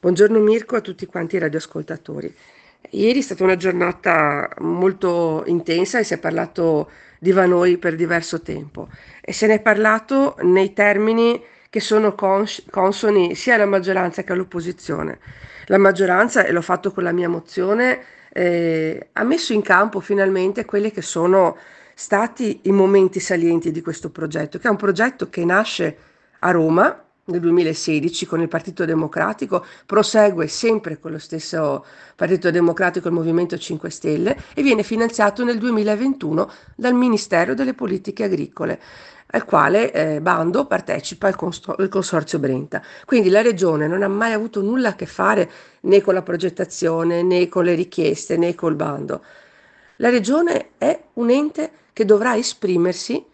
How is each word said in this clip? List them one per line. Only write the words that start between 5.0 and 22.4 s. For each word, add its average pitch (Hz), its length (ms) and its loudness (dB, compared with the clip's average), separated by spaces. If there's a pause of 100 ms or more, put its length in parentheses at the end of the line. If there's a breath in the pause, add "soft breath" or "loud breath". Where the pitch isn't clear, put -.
intensa 170 520 0
e 214 60 0
si - 80 -4
è 165 60 -6
parlato 165 720 -2 (300 loud breath)
di 185 140 2
Vanoi 180 440 4
per 175 180 -2
diverso 165 440 -2
tempo - 480 -12 (320 loud breath)
e - 140 -10
se - 120 -2
ne 220 100 6
è 214 40 2
parlato 220 840 2
nei 190 280 4
termini 220 720 2 (260 loud breath)
che 214 120 -4
sono 214 340 2
cons-, 202 540 0
consoni 196 680 2
sia 247 200 2
alla 208 100 4
maggioranza 185 580 -2
che - 80 -6
all'opposizione. 180 880 -6 (460 loud breath)
La 190 120 4
maggioranza, 196 680 4
e - 80 -2
l'ho 170 80 0
fatto 185 320 -4
con 185 100 -4
la 175 80 -2
mia 175 160 -2
mozione, 196 720 -2 (320 loud breath)
eh, 165 800 -2
ha - 140 -4
messo 320 260 0
in 208 100 2
campo 202 380 2
finalmente 196 640 0
quelli 208 300 -4
che 190 80 -10
sono 180 560 2 (360 loud breath)
stati 226 680 -4